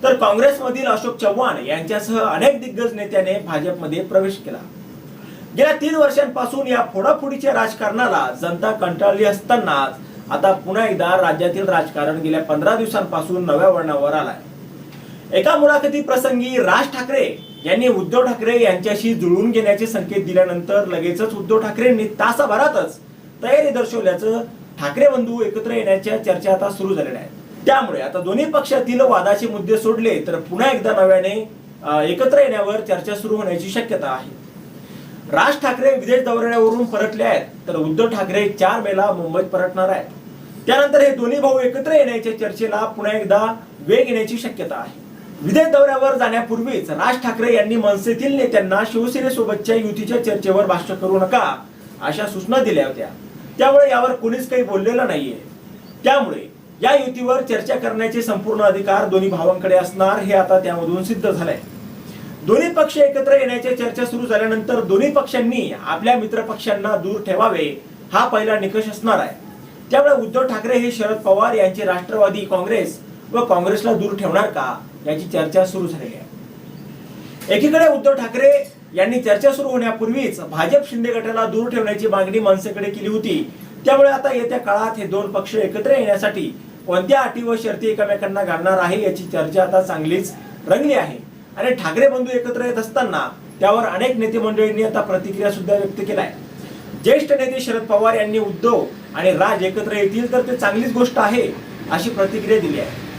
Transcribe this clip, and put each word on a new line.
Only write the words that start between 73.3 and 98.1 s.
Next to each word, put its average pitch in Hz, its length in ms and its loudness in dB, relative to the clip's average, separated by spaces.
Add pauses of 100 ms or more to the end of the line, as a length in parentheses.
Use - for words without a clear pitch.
व 233 80 0
काँग्रेसला 196 520 2
दूर 202 220 -2
ठेवणार 196 320 0
का - 320 -6 (280)
याची 156 260 -4
चर्चा 175 320 2
सुरू 185 220 -4
झालेली 151 280 -8
आहे. - 120 -16 (1300)
एकीकडे 311 320 6
उद्धव 277 240 4
ठाकरे 262 600 2 (220)
यांनी 214 260 0
चर्चा 220 320 4
सुरू 269 160 -4
होण्यापूर्वीच 233 720 -2
भाजप 165 500 0
शिंदे 233 220 -2
गटाला 226 340 -2
दूर 226 220 -2
ठेवण्याची 214 400 -2
मागणी 196 300 2
मनसेकडे 196 520 0
केली 202 180 -8
होती, 214 440 -4 (320)
त्यामुळे 277 260 6
आता 269 240 0
येत्या 240 240 -2
काळात 220 400 -2
हे 196 80 -6
दोन 196 260 -4
पक्ष 196 220 -4
एकत्र 214 360 0
येण्यासाठी 202 680 0 (280)
कोणत्या 185 340 2
अटी 240 220 -4
व 233 200 0
शर्ती 214 280 -2
एकमेकांना 202 540 -2
घालणार 175 340 0
आहे 185 240 0
याची 185 300 -2
चर्चा 160 300 0
आता 185 200 4
चांगलीच 170 500 -2 (360)
रंगली 277 240 4
आहे 220 260 -2 (380)
आणि 247 180 0
ठाकरे 208 340 4
बंधू 254 300 0
एकत्र 240 260 -6
येत 240 100 -4
असताना 214 560 -4 (300)
त्यावर 208 240 2
अनेक 233 320 -2
नेते 220 220 -2
मंडळींनी 214 440 0
आता 214 180 -2
प्रतिक्रिया 190 520 -2
सुद्धा 190 220 -2
व्यक्त 196 260 -2
केल्या 196 240 -4
आहे. - 80 -10 (720)
ज्येष्ठ 285 280 4
नेते 262 280 -2
शरद 226 220 -4
पवार 220 320 2